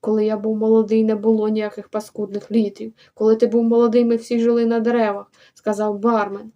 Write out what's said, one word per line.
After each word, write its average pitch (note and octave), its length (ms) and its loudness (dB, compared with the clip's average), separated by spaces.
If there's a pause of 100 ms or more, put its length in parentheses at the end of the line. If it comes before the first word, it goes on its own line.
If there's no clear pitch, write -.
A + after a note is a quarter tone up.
Коли G#3+ 200 0
я G#3+ 120 -2
був G#3+ 200 -4
молодий, A3 480 2
не A3 100 0
було G#3+ 340 0
ніяких G#3 400 -6
паскудних G#3 640 -10
літрів. G#3+ 420 -2 (220)
Коли A3 220 2
ти A#3 100 2
був A#3 180 0
молодий, A#3 400 2
ми A#3 120 2
всі A#3 240 -4
жили A#3 260 2
на A3+ 140 0
деревах», — A3 520 -2 (220)
сказав G#3 440 -4
бармен. G#3+ 580 -2